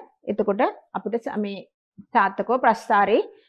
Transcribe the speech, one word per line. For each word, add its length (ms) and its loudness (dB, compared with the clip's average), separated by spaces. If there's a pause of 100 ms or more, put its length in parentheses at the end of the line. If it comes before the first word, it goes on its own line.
(240)
එතකොට 380 -2 (320)
අපිට 300 -6
ස-, 140 -8
මේ 300 -8 (420)
සාර්ථකව 500 0
ප්‍රස්ථාරේ 600 2 (280)